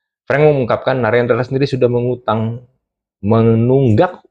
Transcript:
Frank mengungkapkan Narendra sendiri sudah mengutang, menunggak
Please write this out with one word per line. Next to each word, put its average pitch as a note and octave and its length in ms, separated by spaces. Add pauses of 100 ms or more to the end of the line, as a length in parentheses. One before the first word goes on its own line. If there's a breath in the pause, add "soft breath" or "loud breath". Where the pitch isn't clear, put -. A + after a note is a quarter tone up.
(260)
Frank C#3 160
mengungkapkan C3 560
Narendra A#2+ 480
sendiri C3+ 240
sudah B2+ 160
mengutang, A#2+ 800 (560)
menunggak A2+ 1080